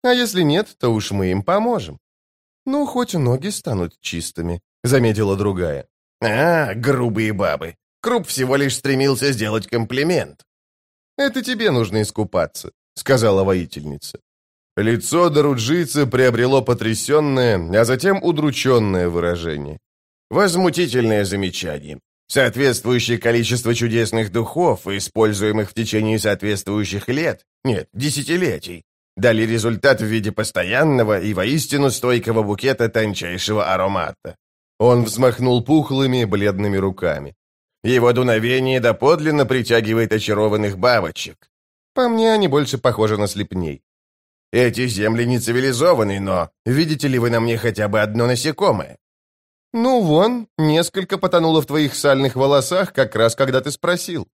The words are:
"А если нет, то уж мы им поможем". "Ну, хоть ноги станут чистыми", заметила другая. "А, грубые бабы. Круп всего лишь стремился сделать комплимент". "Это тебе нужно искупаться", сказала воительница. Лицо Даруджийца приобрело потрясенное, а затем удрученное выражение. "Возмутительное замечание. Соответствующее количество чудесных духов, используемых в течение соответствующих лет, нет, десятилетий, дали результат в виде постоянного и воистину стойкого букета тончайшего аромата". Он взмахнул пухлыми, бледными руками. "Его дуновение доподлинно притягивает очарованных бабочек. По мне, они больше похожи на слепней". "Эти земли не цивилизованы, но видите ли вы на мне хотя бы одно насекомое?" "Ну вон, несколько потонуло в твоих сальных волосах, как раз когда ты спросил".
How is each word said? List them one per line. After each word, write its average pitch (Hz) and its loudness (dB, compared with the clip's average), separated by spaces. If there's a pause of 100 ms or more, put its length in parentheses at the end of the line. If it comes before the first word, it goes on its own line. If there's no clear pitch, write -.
"А 247 2
если 220 0
нет, 156 0
то 120 0
уж 107 -2
мы 98 0
им 98 0
поможем". 165 -2 (680)
"Ну, 277 -2
хоть 240 -4
ноги 131 0
станут 95 -6
чистыми", 85 -8 (240)
заметила 110 2
другая. 90 -4 (340)
"А, 127 0
грубые 117 0
бабы. 82 -4 (240)
Круп 240 -2
всего 131 -2
лишь 139 0
стремился 135 0
сделать 107 -2
комплимент". 123 -2 (720)
"Это 269 0
тебе 226 0
нужно 110 0
искупаться", - -4 (240)
сказала 110 2
воительница. 76 -4 (580)
Лицо 123 2
Даруджийца 143 0
приобрело 127 2
потрясенное, 113 2
а 117 6
затем 160 0
удрученное 127 2
выражение. 82 -4 (520)
"Возмутительное 151 2
замечание. 82 -6 (300)
Соответствующее 123 0
количество 117 0
чудесных 113 -2
духов, 117 -2
используемых 104 0
в - -20
течение 110 -2
соответствующих 101 -4
лет, 139 -4 (200)
нет, 110 -2
десятилетий, 131 -4 (340)
дали 110 2
результат 113 2
в 110 -2
виде 107 -2
постоянного 107 0
и 104 -2
воистину 135 0
стойкого 117 0
букета 113 0
тончайшего 98 -2
аромата". 92 -4 (420)
Он 123 4
взмахнул 120 2
пухлыми, 135 2
бледными 101 0
руками. 85 -4 (500)
"Его 120 4
дуновение 127 2
доподлинно 147 2
притягивает 113 2
очарованных 107 0
бабочек. 98 -2 (480)
По 247 2
мне, 226 2
они 202 2
больше 139 0
похожи 107 2
на 104 0
слепней". 90 -6 (720)
"Эти 123 2
земли 113 0
не 120 0
цивилизованы, 120 2
но 92 -2 (160)
видите 147 0
ли 131 0
вы 117 0
на 117 0
мне 117 0
хотя 107 -2
бы 104 2
одно 110 0
насекомое?" 123 -2 (720)
"Ну 240 2
вон, 202 2 (120)
несколько 165 0
потонуло 165 2
в 143 -6
твоих 147 0
сальных 135 2
волосах, 143 2
как - 0
раз 113 4
когда 131 2
ты 143 -8
спросил". 170 -4